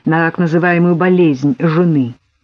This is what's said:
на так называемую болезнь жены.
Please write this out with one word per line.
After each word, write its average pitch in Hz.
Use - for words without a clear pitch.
на 160
так 160
называемую 175
болезнь 156
жены. 156